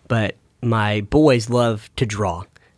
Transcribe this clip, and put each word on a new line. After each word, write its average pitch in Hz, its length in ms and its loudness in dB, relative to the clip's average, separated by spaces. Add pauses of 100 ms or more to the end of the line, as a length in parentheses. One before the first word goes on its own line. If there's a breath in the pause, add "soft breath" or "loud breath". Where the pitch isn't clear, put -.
but 113 260 -2 (280)
my 107 400 0
boys 123 480 2
love 117 460 -2
to 127 100 0
draw, 98 380 -4 (340 soft breath)